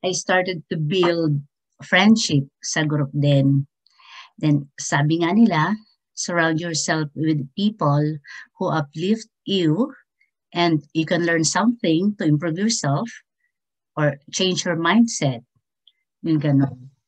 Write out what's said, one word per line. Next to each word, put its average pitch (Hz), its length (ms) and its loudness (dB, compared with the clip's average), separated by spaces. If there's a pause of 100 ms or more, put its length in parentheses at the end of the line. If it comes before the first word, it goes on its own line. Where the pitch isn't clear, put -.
I 185 80 -2
started 185 560 -2
to 170 80 -4
build 165 640 0 (400)
friendship 190 640 4 (160)
sa 156 220 -2
group 147 260 -2
din. 139 540 2 (720)
Then, 143 380 0
sabi 151 420 0
nga 170 140 0
nila, 190 400 4 (400)
"Surround 165 480 -2
yourself 160 560 -4
with 156 240 0 (160)
people 151 640 0 (340)
who 180 140 -4
uplift 160 560 -4 (160)
you 185 480 0 (640)
and 170 400 0
you 160 80 0
can 170 240 0
learn 165 160 2
something 190 800 0
to 160 80 2
improve 156 240 0
yourself 196 560 -2 (880)
or 147 320 -2
change 180 320 -2
your 175 160 -2
mindset." 165 640 0 (800)
Yung 160 160 0
ganun. 139 560 -2 (140)